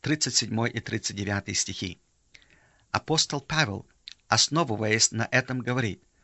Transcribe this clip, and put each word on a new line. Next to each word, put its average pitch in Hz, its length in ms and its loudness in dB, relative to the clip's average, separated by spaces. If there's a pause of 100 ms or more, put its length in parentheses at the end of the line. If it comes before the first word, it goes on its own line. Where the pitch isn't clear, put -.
тридцать 143 340 0
седьмой 113 360 0
и 113 100 -4
тридцать - 340 -4
девятый 98 400 -2
стихи. - 440 -4 (920)
Апостол - 480 0
Павел, 139 480 -2 (400)
основываясь 110 840 2
на 110 200 -2
этом, 127 280 2
говорит, 120 440 -2 (200)